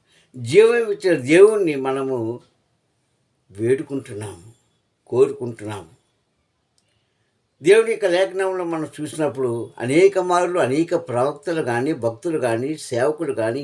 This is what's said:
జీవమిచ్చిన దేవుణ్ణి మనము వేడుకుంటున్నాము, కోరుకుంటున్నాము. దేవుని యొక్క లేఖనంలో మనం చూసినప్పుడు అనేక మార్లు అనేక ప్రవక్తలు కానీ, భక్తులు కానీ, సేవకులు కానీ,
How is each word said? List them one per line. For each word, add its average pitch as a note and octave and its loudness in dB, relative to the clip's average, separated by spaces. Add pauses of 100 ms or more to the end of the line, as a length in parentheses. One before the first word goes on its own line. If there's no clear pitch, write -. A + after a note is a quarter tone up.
(360)
జీవమిచ్చిన F#3+ 2
దేవుణ్ణి F3+ 6
మనము C3 -4 (1120)
వేడుకుంటున్నాము, A2+ -6 (540)
కోరుకుంటున్నాము. A#2 -2 (1700)
దేవుని A3 6
యొక్క G3+ -2
లేఖనంలో F#3 0
మనం D#3+ -6 (140)
చూసినప్పుడు B2 -4
అనేక F3+ 2
మార్లు F3+ 0
అనేక D#3 0
ప్రవక్తలు D3 -2
కానీ, B2 -2
భక్తులు B2 -4
కానీ, B2 -2
సేవకులు D3 -2
కానీ, A2+ -4